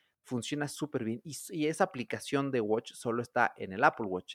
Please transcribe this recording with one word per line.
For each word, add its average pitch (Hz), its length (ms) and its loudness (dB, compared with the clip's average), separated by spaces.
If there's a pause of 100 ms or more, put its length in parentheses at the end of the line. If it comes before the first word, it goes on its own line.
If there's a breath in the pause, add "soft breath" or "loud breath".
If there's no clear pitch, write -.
(240 soft breath)
funciona 143 440 -2
súper 139 360 -4
bien, 113 200 -2
y 160 80 -12
s-, - 240 -10
y 151 120 2
esa 160 160 2
aplicación 135 680 -2
de 127 100 4
Watch 107 320 0
solo 120 300 -2
está - 340 2
en 95 160 -8
el 104 120 -2
Apple 120 220 4
Watch, 92 280 -4